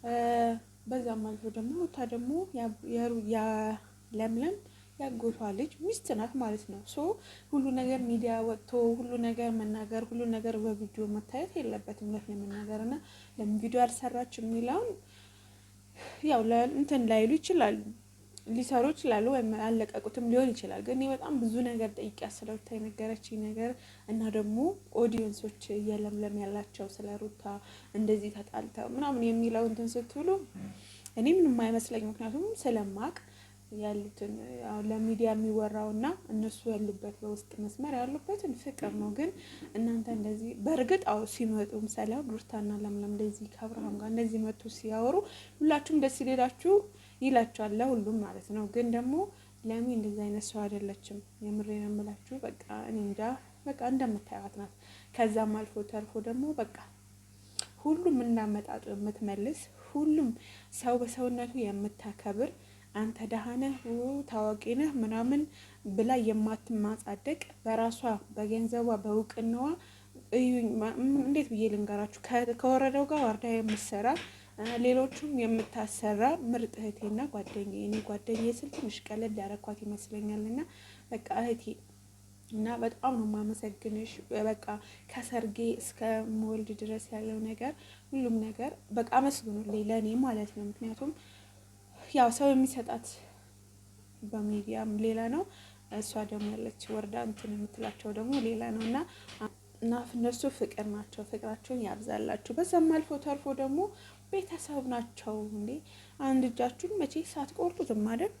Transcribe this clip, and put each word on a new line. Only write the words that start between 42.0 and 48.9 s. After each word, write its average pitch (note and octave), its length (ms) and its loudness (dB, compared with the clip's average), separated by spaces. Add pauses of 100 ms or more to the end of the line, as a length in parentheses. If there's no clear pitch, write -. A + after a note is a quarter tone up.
ሩታና G#3+ 480 -6
ለምለም G3+ 320 -4
እንደዚህ G#3 420 -2
ከአብርሃም A3 460 -6
ጋር G#3 140 -6
እንደዚህ A3+ 300 2
መጡ A3 220 -2 (100)
ሲያወሩ A3+ 440 0 (380)
ሁላችሁም D4 480 4
ደስ C4+ 200 2
ሊላችሁ C4 520 4 (480)
ይላችኋል፣ A#3 520 4
ለሁሉም A3+ 440 2
ማለት F#3+ 320 -6
ነው። G#3 180 -2
ግን A#3+ 220 2
ደግሞ B3 260 2 (480)